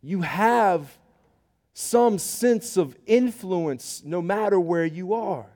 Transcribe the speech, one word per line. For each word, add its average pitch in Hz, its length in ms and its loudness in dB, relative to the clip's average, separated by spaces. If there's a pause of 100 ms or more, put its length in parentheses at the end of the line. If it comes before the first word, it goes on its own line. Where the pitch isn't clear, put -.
You 175 200 -4
have 185 760 2 (720)
some 233 460 2
sense - 580 -2
of 160 200 0 (100)
influence 185 960 0
no 165 160 -4
matter 202 380 0
where 170 280 0
you 180 280 -4
are. 196 420 -6